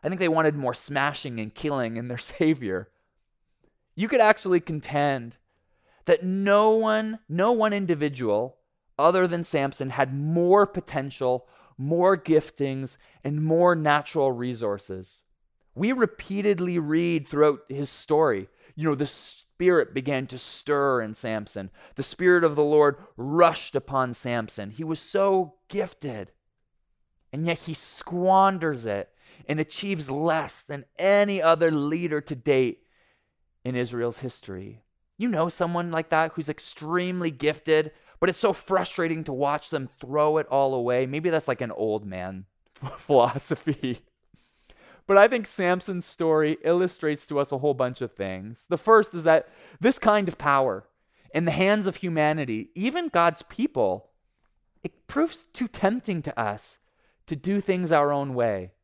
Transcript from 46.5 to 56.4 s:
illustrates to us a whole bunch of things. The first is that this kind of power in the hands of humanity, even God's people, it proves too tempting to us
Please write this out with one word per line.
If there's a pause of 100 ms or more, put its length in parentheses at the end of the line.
illustrates
to
us
a
whole
bunch
of
things.
The
first
is
that (300)
this
kind
of
power (460)
in
the
hands
of
humanity,
even
God's
people, (720)
it
proves
too
tempting
to
us (480)